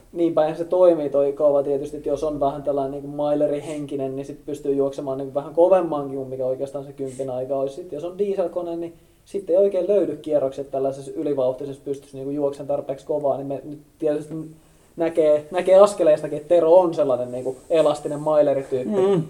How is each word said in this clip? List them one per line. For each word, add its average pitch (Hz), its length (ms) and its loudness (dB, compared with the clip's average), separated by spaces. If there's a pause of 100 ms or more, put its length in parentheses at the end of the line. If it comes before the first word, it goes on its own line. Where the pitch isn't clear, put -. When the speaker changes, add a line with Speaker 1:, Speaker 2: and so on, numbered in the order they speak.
(120)
Speaker 1:
Niinpä, 165 360 2
ja 160 60 -4
se 165 100 -6
toimii 170 460 4
toi 139 220 2
kaava 143 300 4
tietysti, 139 340 -4
että 147 120 -8
jos 143 160 -2
on 147 160 -4
vähän 143 220 0
tällainen 139 300 -2
niinku 143 160 -10
mailerihenkinen, 147 1080 -2
niin 139 100 -8
sit - 200 -16
pystyy 143 280 -4
juoksemaan 139 440 -2
niinku 135 160 -10
vähän 143 200 -6
kovemmankin, 160 640 2
mikä 131 280 -6
oikeastaan 139 380 -6
se 143 80 -16
kympin 135 380 -8
aika 127 260 -4
olisi. 135 180 -4
Sit 180 180 -12
jos 151 120 -10
on 180 140 -10
dieselkone, 180 580 -4
niin 170 160 -8 (320)
sitten - 320 -2
ei 196 60 6
oikein 190 260 2
löydy 165 280 2
kierrokset 139 540 -2
tällaisessa 135 440 -4
ylivauhtisessa 139 680 -4
pystyssä 139 320 -10
niinku 135 140 -8
juoksen 143 360 -4
tarpeeksi 143 400 -6
kovaa, 143 300 0
niin 139 100 -8
me 139 180 -6
nyt 147 160 -14 (180)
tietysti 165 360 -2 (640)
näkee, 160 540 2
näkee 180 280 6
askeleistakin, 156 580 6
että 147 120 -10
Tero 165 260 6
on 180 200 6
sellainen 123 380 0
niinku 127 240 -6 (140)
elastinen 151 500 0
mailerityyppi. 139 760 0
Speaker 2:
Mm. 190 340 2